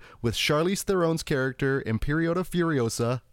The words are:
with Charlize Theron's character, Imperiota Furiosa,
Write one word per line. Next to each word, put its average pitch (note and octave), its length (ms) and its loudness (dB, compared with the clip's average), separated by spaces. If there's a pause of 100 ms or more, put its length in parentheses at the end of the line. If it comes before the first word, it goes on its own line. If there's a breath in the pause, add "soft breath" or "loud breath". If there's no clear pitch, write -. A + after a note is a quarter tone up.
(220 loud breath)
with A#2 140 0
Charlize E3 480 0
Theron's E3+ 400 0
character, C3+ 640 -2
Imperiota E3 600 0
Furiosa, B2+ 760 0 (120)